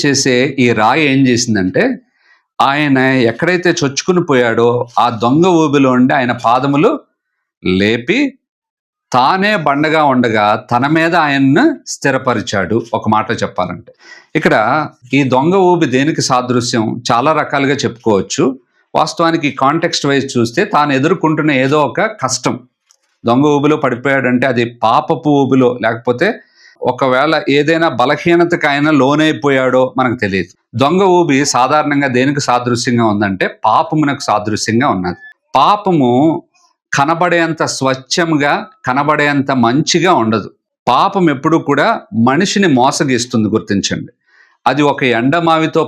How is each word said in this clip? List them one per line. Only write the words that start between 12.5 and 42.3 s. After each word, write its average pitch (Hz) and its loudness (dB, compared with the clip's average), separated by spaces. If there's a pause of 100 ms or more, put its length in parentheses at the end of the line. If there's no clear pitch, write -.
ఒక 113 -4
మాట 107 0
చెప్పాలంటే, - -6 (440)
ఇక్కడ 143 0 (260)
ఈ 139 2
దొంగ 131 0
ఊబి 180 2
దేనికి 139 -2
సాదృశ్యం? 123 -2 (100)
చాలా 131 0
రకాలుగా 143 -2
చెప్పుకోవచ్చు. 113 -2 (360)
వాస్తవానికి 165 0
ఈ - -2
కాంటెక్స్ట్ 160 -2
వైజ్ 135 -2
చూస్తే 117 0
తాను 147 0
ఎదుర్కొంటున్న 156 0
ఏదో 135 0
ఒక 143 -2
కష్టం. 135 -4 (680)
దొంగ 127 2
ఊబిలో 147 2
పడిపోయాడంటే 127 0
అది 120 0
పాపపు 127 -2
ఊబిలో, 135 2
లేకపోతే 123 -2 (420)
ఒకవేళ 135 0
ఏదైనా 156 0
బలహీనతకు 160 0
ఆయన 143 0
లోనైపోయాడో 131 0
మనకు 123 0
తెలియదు. 98 -6
దొంగ 156 2
ఊబి 170 2
సాధారణంగా 143 0
దేనికి 135 0
సాదృశ్యంగా 120 0
ఉందంటే 101 -2
పాపమునకు 143 0
సాదృశ్యంగా 110 -2
ఉన్నది. 90 -4 (400)
పాపము 156 2 (560)
కనబడేంత 165 0
స్వచ్ఛంగా, 147 -2 (180)
కనబడేంత 143 0
మంచిగా 147 2
ఉండదు. 110 -2 (380)
పాపం 175 2
ఎప్పుడూ 156 0
కూడా 139 0 (280)
మనిషిని 190 0